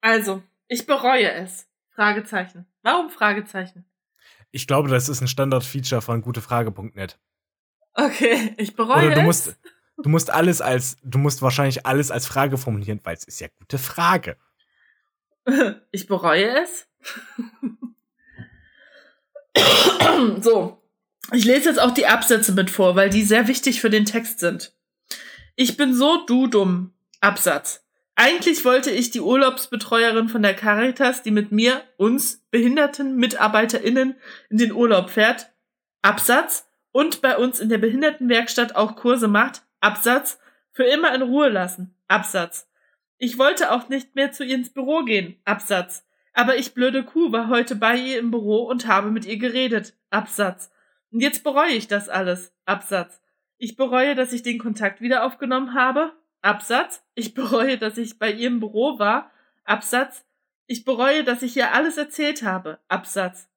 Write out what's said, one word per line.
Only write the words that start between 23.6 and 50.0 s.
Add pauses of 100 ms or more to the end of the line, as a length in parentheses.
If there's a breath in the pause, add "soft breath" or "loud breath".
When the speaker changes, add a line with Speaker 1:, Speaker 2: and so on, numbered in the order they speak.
Speaker 1:
für
den
Text
sind. (840 loud breath)
„Ich
bin
so
du
dumm. (260)
Absatz. (320)
Eigentlich
wollte
ich
die
Urlaubsbetreuerin
von
der
Caritas,
die
mit
mir, (140)
uns,
behinderten
MitarbeiterInnen (340 loud breath)
in
den
Urlaub
fährt, (500)
Absatz, (240)
und
bei
uns
in
der
Behindertenwerkstatt
auch
Kurse
macht, (180)
Absatz, (320 soft breath)
für
immer
in
Ruhe
lassen, (120)
Absatz. (480)
Ich
wollte
auch
nicht
mehr
zu
ihr
ins
Büro
gehen,
Absatz. (280)
Aber
ich,
blöde
Kuh,
war
heute
bei
ihr
im
Büro
und
habe
mit
ihr
geredet, (180)